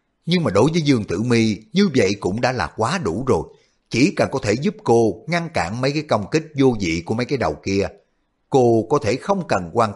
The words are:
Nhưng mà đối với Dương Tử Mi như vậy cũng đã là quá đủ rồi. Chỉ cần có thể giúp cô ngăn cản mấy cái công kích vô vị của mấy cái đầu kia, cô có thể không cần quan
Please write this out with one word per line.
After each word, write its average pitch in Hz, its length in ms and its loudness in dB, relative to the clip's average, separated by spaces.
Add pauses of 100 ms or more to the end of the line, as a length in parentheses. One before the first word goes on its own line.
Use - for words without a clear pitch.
(260)
Nhưng 170 180 0
mà 113 60 0
đối 107 200 4
với 165 120 0
Dương 131 220 2
Tử 90 180 -4
Mi 113 340 2 (160)
như 196 240 2
vậy 104 240 4
cũng 101 200 -4
đã 139 120 0
là 101 140 -2
quá 135 380 -4
đủ 101 240 -4
rồi. 87 140 2 (480)
Chỉ 139 260 2
cần 101 160 2
có 135 100 -4
thể 104 100 0
giúp 143 220 -2 (100)
cô 117 420 2
ngăn 170 280 -4
cản 95 260 -4
mấy 139 120 0
cái 151 100 -4
công 110 280 -2
kích 156 140 0 (140)
vô 131 220 4
vị 85 260 -2
của 110 80 -4
mấy 120 120 -4
cái 139 120 -4
đầu 82 240 -2
kia, 95 260 -2 (600)
cô 117 400 2
có 147 80 2
thể 110 180 -2
không 190 320 -4
cần 90 240 -2
quan 110 240 0